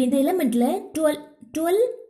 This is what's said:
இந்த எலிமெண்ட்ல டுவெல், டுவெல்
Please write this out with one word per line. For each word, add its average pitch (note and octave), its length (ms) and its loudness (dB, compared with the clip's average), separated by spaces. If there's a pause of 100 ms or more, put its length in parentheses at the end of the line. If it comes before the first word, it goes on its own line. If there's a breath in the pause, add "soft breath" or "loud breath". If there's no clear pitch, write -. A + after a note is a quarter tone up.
இந்த C#4 180 2
எலிமெண்ட்ல C4+ 440 2 (300)
டுவெல், D#4 240 0 (360)
டுவெல் F4 260 2 (260)